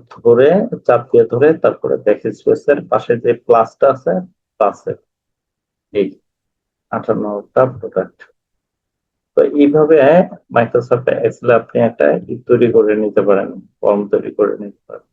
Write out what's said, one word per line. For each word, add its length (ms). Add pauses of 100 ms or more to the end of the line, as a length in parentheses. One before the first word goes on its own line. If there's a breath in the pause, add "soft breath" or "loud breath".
(140)
ধরে, 340 (380)
চাপ 140 (100)
দিয়ে 220
ধরে, 160 (100)
তারপরে 380
ব্যাক 240 (180)
স্পেসের 400 (120)
পাশে 220 (120)
যে 60 (160)
প্লাসটা 480
আছে, 180 (440)
প্লাসের 420 (920)
এই 140 (920)
আটান্নটা 640 (160)
প্রোডাক্ট। 400 (1160)
তো 60 (220)
এইভাবে 360 (580)
Microsoft 500 (200)
Excel-এ 340
আপনি 180 (100)
একটা 180 (260)
ই 20 (140)
তৈরি 280
করে 160 (120)
নিতে 240
পারেন, 200 (320)
ফর্ম 200 (120)
তৈরি 260
করে 200
নিতে 280
পারেন। 260